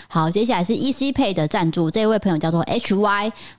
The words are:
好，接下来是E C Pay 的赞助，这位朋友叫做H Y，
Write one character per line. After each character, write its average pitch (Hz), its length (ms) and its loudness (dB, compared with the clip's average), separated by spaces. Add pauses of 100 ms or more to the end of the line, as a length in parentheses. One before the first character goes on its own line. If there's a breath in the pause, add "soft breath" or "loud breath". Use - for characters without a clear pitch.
好， 160 240 0
接 202 140 0
下 233 120 0
来 175 60 2
是 220 100 0
E 269 180 0
C 269 200 -2
Pay 262 220 0
的 156 140 0
赞 175 220 0
助， 160 220 0
这 220 160 2
位 220 100 2
朋 196 140 0
友 160 60 2
叫 160 120 0
做 165 120 2
H - 340 -2
Y， 208 380 0 (260 loud breath)